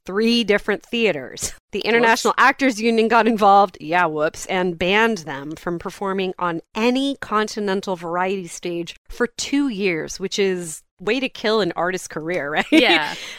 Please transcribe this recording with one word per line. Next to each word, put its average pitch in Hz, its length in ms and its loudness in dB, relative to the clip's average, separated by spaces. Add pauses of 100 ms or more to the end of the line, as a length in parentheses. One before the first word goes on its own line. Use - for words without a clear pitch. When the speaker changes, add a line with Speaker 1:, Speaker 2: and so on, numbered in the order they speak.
Speaker 1:
three 226 380 2
different 202 400 0
theaters. 185 720 -4 (180)
The 202 100 -6
International 233 520 2
Speaker 2:
Whoops. - 100 2
Speaker 1:
Actors 254 380 2
Union 226 280 4
got 226 200 4
involved, 202 520 6
yeah, 170 260 2
whoops, 151 400 -2
and 180 320 -2
banned 208 400 2
them 147 360 -10
from 175 240 -6
performing 190 600 -4
on 170 220 -4 (140)
any 254 460 0
continental 208 760 -2
variety 175 540 -4
stage 170 480 -8 (120)
for - 180 -4
two 285 420 -2
years, 180 500 -4
which 185 200 -6
is 180 440 -2 (180)
way 220 200 -2
to 254 80 -2
kill 220 320 0
an 170 160 0
artist's 175 320 -4
career, 156 420 -6
<laughs> - 20 -6
right? 170 200 0
Speaker 2:
Yeah. 175 420 4 (240)